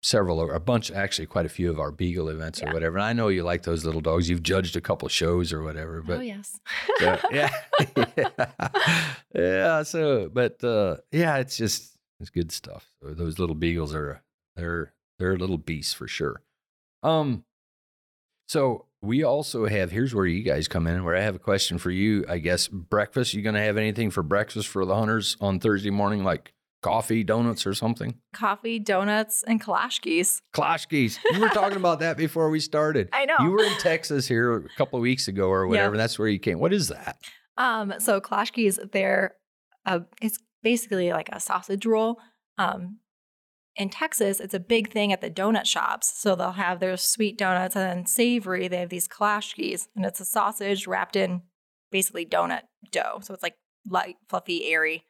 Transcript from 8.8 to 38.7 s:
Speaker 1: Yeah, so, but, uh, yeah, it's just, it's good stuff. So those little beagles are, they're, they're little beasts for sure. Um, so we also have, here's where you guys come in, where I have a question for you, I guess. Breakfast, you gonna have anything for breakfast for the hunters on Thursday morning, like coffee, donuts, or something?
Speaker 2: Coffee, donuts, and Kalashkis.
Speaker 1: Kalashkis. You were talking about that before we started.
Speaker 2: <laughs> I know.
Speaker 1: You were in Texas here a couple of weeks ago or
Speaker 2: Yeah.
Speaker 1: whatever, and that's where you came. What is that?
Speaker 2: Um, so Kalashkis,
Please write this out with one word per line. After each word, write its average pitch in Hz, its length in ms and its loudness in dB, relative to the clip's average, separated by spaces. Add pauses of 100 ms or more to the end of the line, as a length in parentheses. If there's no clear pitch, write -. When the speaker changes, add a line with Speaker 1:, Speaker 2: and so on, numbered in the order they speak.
Speaker 1:
Yeah, 156 500 4
so, 143 460 0
but, 120 340 0
uh, 104 340 2 (140)
yeah, 156 260 2
it's 131 180 -4
just, - 400 -2 (240)
it's 85 100 -14
good 82 220 -2
stuff. - 380 -14 (120)
So 73 120 -12
those 82 260 -4
little 85 160 0
beagles 80 400 0
are, 71 260 -6 (340)
they're, 85 360 -6 (280)
they're 90 180 2
little 92 200 -2
beasts 78 360 -6
for - 140 -10
sure. - 340 -4 (640)
Um, 151 400 0 (1040)
so 135 380 0 (160)
we 120 220 2
also 135 440 0
have, 98 240 2
here's 120 220 0
where 98 120 4
you 90 180 0
guys 76 240 0
come 85 200 0
in, 87 160 0
where 85 120 2
I 92 60 4
have 104 140 0
a - 40 -10
question 98 380 0
for 90 140 -2
you, 101 360 2
I 87 120 -2
guess. 87 280 0
Breakfast, 104 680 -2
you 104 80 -2
gonna 107 220 0
have 107 140 2
anything 107 340 0
for 92 120 -2
breakfast 101 440 0
for 95 180 -2
the 92 100 2
hunters 110 440 0
on 98 200 0
Thursday 104 300 2
morning, 101 340 0
like 87 300 -2 (300)
coffee, 110 400 2
donuts, 113 420 0
or 98 80 -2
something? 113 420 -4 (180)
Speaker 2:
Coffee, 220 460 -4
donuts, 208 680 0
and 226 160 2
Kalashkis. 180 760 0 (120)
Speaker 1:
Kalashkis. 156 640 0 (140)
You 180 80 2
were 220 100 6
talking 202 280 2
about 175 220 2
that 160 180 0
before 160 320 2
we 156 100 2
started. 151 500 0
Speaker 2:
<laughs> - 40 -8
I 277 120 2
know. 302 140 4
Speaker 1:
You 175 120 4
were 214 120 6
in 208 160 2
Texas 160 480 0
here 117 300 2
a 82 200 -6
couple 131 200 0
of 120 60 0
weeks 127 260 2
ago 95 180 2
or 95 160 4
Speaker 2:
Yeah. 92 60 2
Speaker 1:
whatever, 101 240 4
and 107 80 0
that's 113 180 0
where 110 80 2
you 101 120 2
came. 87 200 0
What 165 140 2
is 170 160 0
that? - 280 -10 (400)
Speaker 2:
Um, 226 420 0
so 202 200 2
Kalashkis, 202 720 0